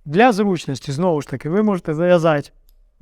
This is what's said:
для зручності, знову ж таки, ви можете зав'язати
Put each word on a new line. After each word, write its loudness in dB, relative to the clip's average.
для 4
зручності, -2
знову -2
ж -14
таки, -8
ви 0
можете -2
зав'язати 2